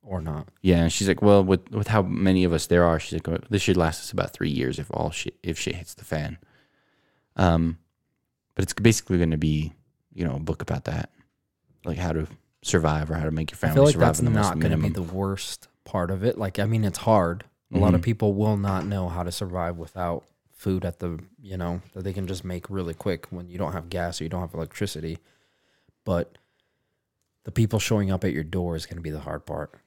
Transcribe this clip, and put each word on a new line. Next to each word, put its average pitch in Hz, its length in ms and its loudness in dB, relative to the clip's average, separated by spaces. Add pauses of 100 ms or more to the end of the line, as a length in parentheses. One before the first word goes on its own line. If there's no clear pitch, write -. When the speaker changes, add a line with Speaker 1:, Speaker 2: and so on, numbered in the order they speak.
Speaker 1:
Or 92 180 -6
not. 78 260 -6 (140)
Speaker 2:
Yeah, 87 220 6
and 80 100 2
she's - 160 0
like, - 120 2
"Well, 101 220 8
with, 92 260 2
with 104 200 -4
how 107 120 4
many 92 440 4
of 85 80 4
us 80 140 0
there 87 180 6
are," 82 120 4
she's 82 300 -6
like, 82 220 -6
"this 101 120 2
should 92 140 2
last 82 240 2
us - 140 -14
about 92 180 -2
three - 180 -4
years 127 300 -2
if - 140 -10
all - 180 -4
shit, - 320 -10
if 80 160 -6
shit 85 160 -4
hits 87 200 -14
the - 100 -20
fan." 76 320 -6 (1000)
Um, 82 420 4 (760)
but 98 80 0
it's 92 100 -4
basically 104 460 2
gonna 80 180 2
be, 76 360 0 (400)
you 87 120 -4
know, 67 100 -4
a 71 40 -6
book - 220 -6
about - 240 -6
that, - 260 -6 (760)
like, 82 120 -4
how 87 160 -2
to 78 120 -2 (380)
survive 76 480 2
or 78 40 -2
how 80 100 -4
to 78 60 -2
make 78 200 -4
your - 60 -18
Speaker 1:
I - 20 -18
Speaker 2:
family 80 160 0
Speaker 1:
feel 139 80 8
like 147 100 6
Speaker 2:
survive 82 140 4
Speaker 1:
that's 78 120 2
Speaker 2:
on 120 60 0
the 117 60 2
most 107 160 4
Speaker 1:
not 87 120 2
gonna 80 180 2
Speaker 2:
minimum. 78 160 0
Speaker 1:
be - 0 - (140)
the 82 60 -10
worst 98 540 -6 (160)
part 87 260 -2
of 95 140 -4
it. 120 140 2
Like, 98 200 -4
I 101 80 0
mean, 110 200 2
it's 92 140 -2
hard. 90 440 2 (300)
A - 40 2
lot 98 120 6
of 90 60 8
Speaker 2:
Mm-hmm. 85 80 4
Speaker 1:
people 107 300 2
will 107 220 2
not 98 300 0
know 95 240 -2
how 87 140 -4
to 87 80 -6
survive 87 460 -4
without 85 460 -6 (300)
food 95 320 -2
at 85 140 -6
the, 85 200 -6 (220)
you 98 160 -10
know, 90 240 -4 (120)
that 95 120 -10
they 95 80 -4
can 95 140 -6
just 92 180 -8
make 90 240 -8
really 92 240 -6
quick 85 360 -4
when 87 200 -12
you 87 80 -14
don't 82 160 -4
have 80 160 -8
gas 87 320 -4
or - 20 -6
you 80 60 -6
don't 90 100 -4
have 85 140 -8
electricity. 82 640 -8 (880)
But - 320 -2 (1040)
the - 80 -12
people 110 280 2
showing 101 300 0
up 92 140 0
at 95 80 0
your 76 140 -4
door 87 320 -4
is 76 80 -8
gonna 85 160 -14
be 80 80 -8
the 76 100 -8
hard 73 260 -10
part. 76 280 -10 (140)